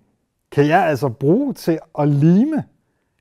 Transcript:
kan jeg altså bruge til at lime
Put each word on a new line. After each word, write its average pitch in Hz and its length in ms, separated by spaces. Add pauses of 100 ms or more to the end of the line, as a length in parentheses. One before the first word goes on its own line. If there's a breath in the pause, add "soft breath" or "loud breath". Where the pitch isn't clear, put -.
(520)
kan 143 160
jeg 175 180
altså 143 240
bruge 185 440
til 160 260 (200)
at 147 80
lime 180 560 (580)